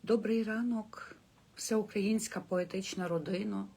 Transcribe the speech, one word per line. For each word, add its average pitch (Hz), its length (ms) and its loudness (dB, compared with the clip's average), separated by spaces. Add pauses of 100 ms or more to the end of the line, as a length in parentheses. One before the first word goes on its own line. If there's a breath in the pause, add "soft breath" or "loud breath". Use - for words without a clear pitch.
Добрий 226 400 2
ранок, 226 720 -2 (400)
всеукраїнська 214 840 0
поетична 185 680 -2
родино. 165 680 0